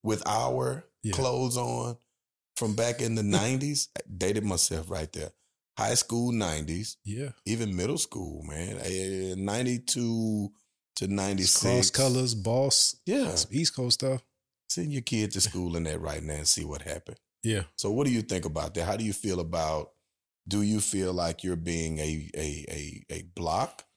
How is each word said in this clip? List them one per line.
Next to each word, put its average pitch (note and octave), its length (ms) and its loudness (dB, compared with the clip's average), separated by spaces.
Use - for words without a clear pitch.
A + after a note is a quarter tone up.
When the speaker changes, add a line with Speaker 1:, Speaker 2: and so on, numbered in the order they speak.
Speaker 1:
with G#2+ 240 2
our B2+ 560 2
Speaker 2:
Yeah. G#2+ 100 0
Speaker 1:
clothes B2+ 460 2
on A#2+ 400 -2
from G#2+ 180 2
back A#2 280 2
in A2+ 120 2
the A2 80 2
Speaker 2:
<laughs> G#2 160 4
Speaker 1:
nineties. C3 560 0
I - 60 -8
dated G2+ 280 2
myself F2 460 0
right D#2+ 220 -4
there. D#2 160 -6
High A2 160 0
school A#2+ 400 2
nineties. E2+ 720 -2
Speaker 2:
Yeah. A#2+ 280 -8
Speaker 1:
Even A2 320 -2
middle A2+ 220 0
school, D2+ 460 -6
man. E2+ 380 -6
Eh, F#2+ 540 -2
ninety-two A2+ 1120 0
to F#2+ 100 -2
ninety-six. G2 560 4
Speaker 2:
Cross A#2+ 280 6
colors, B2+ 440 4
boss. A#2 680 4
Speaker 1:
Yeah. A#3+ 300 0
Speaker 2:
Some C#2+ 180 0
East D#3 240 0
Coast B2 240 2
stuff. C3 220 0
Speaker 1:
Send E3+ 200 -2
your C3+ 120 -2
kid G#2+ 300 0
to F#2+ 100 2
school F2 340 0
in E2 80 0
that D#2 160 -2
right D#2 220 -6
now D#2 100 -6
and D2+ 160 -2
see D#2+ 160 2
what D2 160 -8
happened. - 400 -10
Speaker 2:
Yeah. G#2+ 220 0
Speaker 1:
So - 140 -2
what C3+ 160 2
do B2+ 80 4
you A2 80 2
think F2+ 240 -2
about D#2 280 -4
that? E2+ 120 0
How G2+ 100 0
do A2+ 80 -4
you G#2 80 -2
feel F#2+ 280 -2
about, D#2+ 500 -2
do G2+ 140 2
you G#2 180 2
feel F#2+ 320 0
like E2+ 320 -2
you're F2+ 120 0
being E2 420 -2
a, D#2 360 -2
a, D2+ 360 -6
a, D2+ 340 -10
a E2 80 -8
block E2+ 500 -2